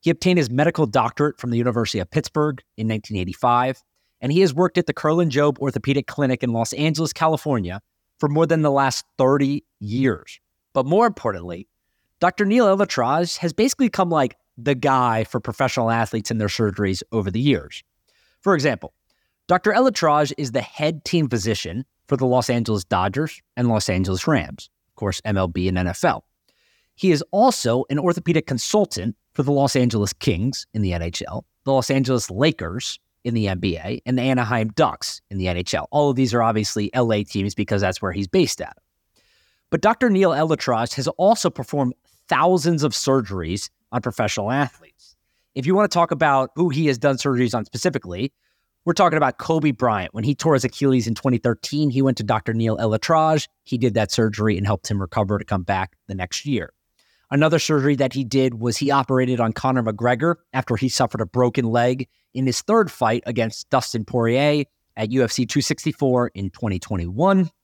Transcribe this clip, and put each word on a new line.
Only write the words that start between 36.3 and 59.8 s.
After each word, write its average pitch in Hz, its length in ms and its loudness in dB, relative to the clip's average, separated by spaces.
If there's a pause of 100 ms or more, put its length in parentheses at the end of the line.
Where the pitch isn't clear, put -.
are 120 100 2
obviously 110 520 -2
L 120 180 2
A 104 120 0
teams 101 300 -4
because 101 260 -2
that's 92 200 -2
where 95 120 -4
he's 95 160 -4
based - 320 0
at. - 160 -12 (920)
But 160 100 -2
Doctor 226 300 4
Neil 190 200 6
ElAttrache 139 640 0
has 131 140 -4
also 190 420 2
performed 131 440 -2 (340)
thousands 160 540 2
of 143 100 0
surgeries 101 760 -2 (240)
on 120 80 -2
professional 107 520 -4
athletes. - 640 -6 (400)
If 135 100 -4
you 180 80 2
want 202 160 2
to - 40 -6
talk 170 180 2
about 139 420 2
who 175 140 0
he 151 180 0
has 139 100 2
done 135 200 0
surgeries 123 380 0
on 113 100 -2
specifically, 120 680 -4 (540)
we're 170 80 2
talking 170 240 4
about 139 200 0
Kobe 156 340 0
Bryant. 107 420 -2
When 110 100 -4
he 139 100 0
tore 160 200 2
his 123 100 2
Achilles 127 420 2
in 117 80 -2
twenty 127 220 0
thirteen, 139 540 0
he 127 100 0
went 135 160 2
to 117 80 -4
Doctor 110 300 -2
Neil 113 240 0
ElAttrache. 156 720 2 (160)
He - 120 -6
did 117 180 2
that 107 160 0
surgery 107 460 2
and 98 100 -2
helped 101 240 -2
him 104 80 -2
recover 101 400 -2
to 104 60 -6
come 92 200 -4
back 95 300 -2 (120)
the 98 80 -10
next 92 320 -8
year. 120 260 -4 (580)
Another 156 280 4
surgery 147 380 2
that 131 160 0
he 135 120 -4
did 127 300 0
was 117 240 -2
he 143 120 0
operated 127 480 2
on 113 140 2
Conor 127 300 0